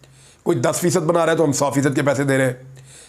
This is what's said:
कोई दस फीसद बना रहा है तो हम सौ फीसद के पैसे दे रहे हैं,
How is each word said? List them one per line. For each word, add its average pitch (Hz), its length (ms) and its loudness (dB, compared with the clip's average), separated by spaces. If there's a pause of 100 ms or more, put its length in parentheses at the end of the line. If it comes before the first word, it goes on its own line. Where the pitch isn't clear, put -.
(460)
कोई 175 120 0
दस 151 220 -2
फीसद 170 240 0
बना 170 160 2
रहा 165 120 2
है 160 60 0
तो 160 60 2
हम 143 100 2
सौ 139 180 -2
फीसद 135 240 0
के 156 80 0
पैसे 139 220 0
दे 139 120 2
रहे 131 100 2
हैं, - 280 -8 (340)